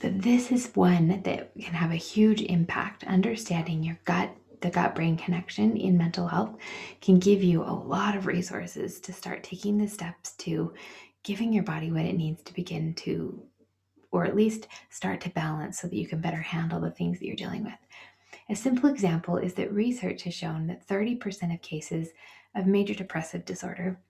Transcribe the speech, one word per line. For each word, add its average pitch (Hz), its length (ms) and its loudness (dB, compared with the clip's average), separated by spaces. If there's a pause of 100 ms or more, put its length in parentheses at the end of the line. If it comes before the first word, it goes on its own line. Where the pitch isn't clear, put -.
But 190 200 -2
this 240 300 4
is 247 240 2
one 180 480 6
that - 380 -6
can 170 140 -8
have 165 180 0
a - 20 -2
huge 214 480 4
impact. - 640 0
Understanding 165 800 0
your 165 200 -4
gut, 180 260 0 (320)
the 175 80 0
gut-brain 165 460 2
connection 208 600 0
in 185 200 4
mental 170 300 2
health 190 300 -2 (440)
can 185 200 8
give 196 200 6
you 175 220 4
a - 80 -4
lot 202 460 -2
of 190 100 -4
resources - 760 -4
to 185 100 -14
start - 320 -10
taking 208 340 -2
the 208 80 2
steps - 520 -10
to 160 360 -4 (480)
giving 220 300 -2
your 202 100 4
body 160 300 -4
what 160 120 0
it 180 120 -2
needs 156 260 -2
to - 100 -18
begin 165 420 -6
to, - 460 -6 (720)
or 175 140 2
at - 100 0
least 214 320 2 (240)
start 185 300 -6
to 175 100 -6
balance 156 480 -4
so - 80 -8
that 175 100 -4
you 170 120 -4
can 160 120 -4
better 165 180 -4
handle 165 420 -4
the 165 100 -2
things 175 300 -4
that 156 60 -10
you're - 100 -8
dealing - 260 -6
with. - 120 -8 (760)
A 208 40 0
simple 254 360 4
example 175 480 2
is 180 160 -2
that - 180 -4
research 208 520 -2
has 170 100 -6
shown 160 320 -4
that - 200 -8
thirty 208 280 0
percent 196 360 -4
of 170 120 -6
cases 165 480 -6 (440)
of 190 120 0
major 202 260 4
depressive 175 540 -6
disorder 180 520 -6 (120)